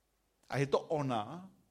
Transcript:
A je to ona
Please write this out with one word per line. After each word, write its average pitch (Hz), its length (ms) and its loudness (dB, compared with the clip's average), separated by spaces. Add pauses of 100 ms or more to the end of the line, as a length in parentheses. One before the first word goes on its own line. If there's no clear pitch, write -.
(480)
A 120 100 -2
je 139 80 2
to - 140 2
ona 139 680 -2 (200)